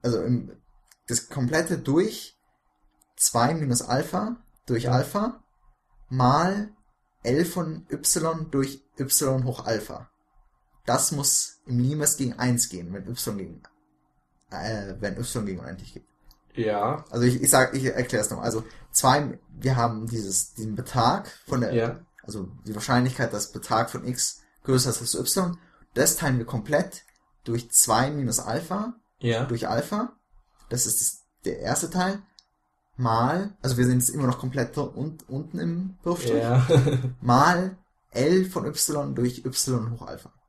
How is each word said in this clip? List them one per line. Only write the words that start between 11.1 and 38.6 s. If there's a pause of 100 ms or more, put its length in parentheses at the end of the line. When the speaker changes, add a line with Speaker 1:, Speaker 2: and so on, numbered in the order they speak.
Speaker 1:
muss
im
Limes
gegen
eins
gehen,
wenn
y
gegen, (880)
äh,
wenn
y
gegen
unendlich
geht. (500)
Speaker 2:
Ja.
Speaker 1:
Also
ich,
ich
sag,
ich
erklär's
nochmal.
Also (260)
zwei, (100)
wir
haben
dieses,
diesen
Betrag (180)
von
der,
Speaker 2:
Ja. (240)
Speaker 1:
also (180)
die
Wahrscheinlichkeit,
dass
Betrag
von
x (240)
größer
ist
als
y, (380)
das
teilen
wir
komplett (400)
durch
zwei
minus
Alpha (240)
Speaker 2:
Ja.
Speaker 1:
durch
Alpha. (560)
Das
ist
das, (220)
der
erste
Teil. (760)
Mal,
also
wir
sind
jetzt
immer
noch
komplett
un-, (100)
unten
im
Wurfstrich.
Speaker 2:
Ja. (260)
<laughs>
Speaker 1:
Mal (320)
L
von